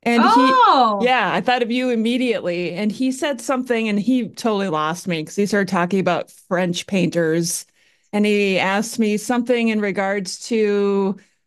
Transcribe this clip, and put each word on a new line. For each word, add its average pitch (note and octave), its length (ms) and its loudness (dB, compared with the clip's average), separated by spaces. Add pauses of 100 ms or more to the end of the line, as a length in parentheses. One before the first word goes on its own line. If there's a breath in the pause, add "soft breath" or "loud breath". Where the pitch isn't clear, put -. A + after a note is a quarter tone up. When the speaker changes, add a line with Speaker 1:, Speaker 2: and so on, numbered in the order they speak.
Speaker 1:
And A#3 180 2
he, F4 60 6
Speaker 2:
Oh. G#4+ 760 4
Speaker 1:
yeah, A#3 320 2
I F3+ 60 0
thought B3 240 0
of G#3+ 80 -6
you B3+ 180 -2
immediately. A3 840 -2
And G#3+ 180 -2
he C4 180 -2
said C4 300 -4
something, B3 480 -2
and G#3 100 0
he A3+ 300 0
totally G3+ 400 -2
lost D#3 400 -2
me D#3+ 160 -2
'cause - 100 -14
he G3+ 120 0
started G3+ 220 0
talking F#3 300 0
about F3 320 0
French F3 560 -4
painters. E3+ 800 0 (460)
And G#3 120 2
he G3+ 360 2
asked G3+ 400 -2
me G#3+ 160 2
something A#3+ 520 0
in G#3+ 120 0
regards G3 580 -2 (100)
to G3+ 680 0 (300 soft breath)